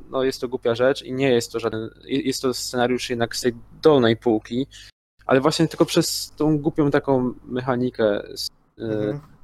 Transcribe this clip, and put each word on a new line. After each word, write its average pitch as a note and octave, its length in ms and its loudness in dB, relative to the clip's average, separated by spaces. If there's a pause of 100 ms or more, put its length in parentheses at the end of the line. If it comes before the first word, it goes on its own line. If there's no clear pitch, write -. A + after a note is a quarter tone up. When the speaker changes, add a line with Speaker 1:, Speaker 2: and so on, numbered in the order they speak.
(100)
Speaker 1:
no C3 120 -2
jest C3 180 -2
to B2+ 80 -6
głupia A#2+ 260 -2
rzecz B2+ 280 0
i A#2+ 100 -12
nie C3+ 180 2
jest A#2 220 2
to A2+ 80 -6
żaden, A2 300 -4 (140)
je-, C3+ 160 -2
jest B2 220 -4
to B2+ 120 0
scenariusz B2 560 -2
jednak A#2 260 -4
z - 40 -6
tej B2+ 120 0 (300)
dolnej B2 340 6
półki, A#2 500 -2 (600)
ale C3 140 4
właśnie D#3 280 2
tylko - 160 2
przez - 520 -2
tą D3+ 220 2
głupią C#3+ 320 0
taką C3+ 440 0 (100)
mechanikę B2 800 -2 (120)
z, - 140 -10 (300)
e, A2+ 40 -16
Speaker 2:
Mhm. G#2+ 380 -4 (240)